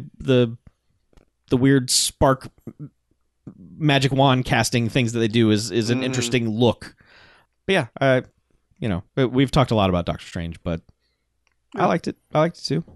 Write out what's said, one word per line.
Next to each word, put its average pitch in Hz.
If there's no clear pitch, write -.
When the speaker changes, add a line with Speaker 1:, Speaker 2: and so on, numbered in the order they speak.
Speaker 1:
the, 123
the 135
weird 131
spark -
magic 139
wand 131
casting 117
things 113
that 117
they 113
do 110
is, 104
is 107
an 131
Speaker 2:
Mm-hmm. 127
Speaker 1:
interesting 123
look. 113
But 196
yeah, 156
I, 131
you 127
know, 90
we, 135
we've 127
talked 131
a 120
lot 98
about 87
Doctor 78
Strange, 85
but 85
I -
Speaker 2:
Yeah. 156
Speaker 1:
liked 185
it. -
I 151
liked 165
it -
too. 156